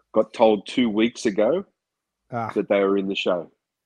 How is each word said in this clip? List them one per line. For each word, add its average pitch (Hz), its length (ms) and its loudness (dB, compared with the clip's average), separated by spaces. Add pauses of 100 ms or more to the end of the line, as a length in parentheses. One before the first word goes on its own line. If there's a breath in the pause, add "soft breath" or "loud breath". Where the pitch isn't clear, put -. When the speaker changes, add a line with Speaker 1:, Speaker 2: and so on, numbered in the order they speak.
(120)
Speaker 1:
got 110 200 0
told 110 340 4
two 123 220 0
weeks 110 380 -2
ago 117 380 0 (640)
Speaker 2:
Ah. 113 240 -8
Speaker 1:
that 101 140 -2
they 101 120 2
were 98 160 2
in 98 120 -2
the 98 80 -6
show. 90 340 -4 (360)